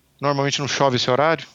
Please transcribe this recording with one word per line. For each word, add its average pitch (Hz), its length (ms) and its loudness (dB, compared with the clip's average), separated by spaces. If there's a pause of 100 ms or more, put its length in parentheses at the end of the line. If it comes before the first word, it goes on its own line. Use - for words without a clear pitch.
(200)
Normalmente 139 400 0
não 143 80 -4
chove 135 280 2
esse 123 160 -2
horário, 147 440 0